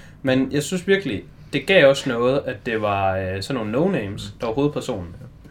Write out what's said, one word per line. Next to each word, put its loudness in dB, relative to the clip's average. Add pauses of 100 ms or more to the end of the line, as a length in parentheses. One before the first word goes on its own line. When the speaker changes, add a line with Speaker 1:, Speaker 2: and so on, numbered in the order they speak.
(220)
Speaker 1:
Men 2
jeg 0
synes -4
virkelig, 0 (300)
det -2
gav 8
også 2
noget, 2
at -8
det -2
var, 0
øh, -4
sådan -4
nogle -2
no-names, -2
Speaker 2:
Mm. -20
Speaker 1:
der -4
var -4
hovedpersonen. -2
Speaker 2:
Ja. -16 (240)